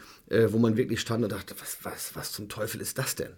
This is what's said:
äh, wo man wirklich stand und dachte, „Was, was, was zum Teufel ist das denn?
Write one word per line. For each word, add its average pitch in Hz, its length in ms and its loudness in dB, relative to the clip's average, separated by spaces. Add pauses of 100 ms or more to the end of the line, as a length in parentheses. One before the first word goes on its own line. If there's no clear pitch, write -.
(280)
äh, 113 220 6
wo 110 80 4
man 113 180 6
wirklich 113 240 2
stand 117 240 0
und 101 80 0
dachte, 101 260 -8
„Was, - 260 -10
was, - 300 -8
was - 180 -8
zum 104 180 -10
Teufel 107 320 -4
ist - 160 -4
das 131 160 -2
denn? - 240 -6